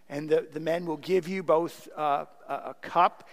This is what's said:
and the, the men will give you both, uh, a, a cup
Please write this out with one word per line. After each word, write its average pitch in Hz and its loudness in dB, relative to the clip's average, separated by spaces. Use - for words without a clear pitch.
and 151 -8
the, 156 2
the 147 -10
men 165 -2
will 156 -2
give 165 0
you 190 -4
both, 160 2
uh, 151 0
a, 143 -4
a - -8
cup - 0